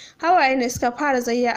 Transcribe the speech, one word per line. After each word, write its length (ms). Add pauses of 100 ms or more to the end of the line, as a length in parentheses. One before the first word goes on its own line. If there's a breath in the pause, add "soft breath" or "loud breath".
(180 loud breath)
Hawaye 380
ne 120
suka 240
fara 280
zayya 360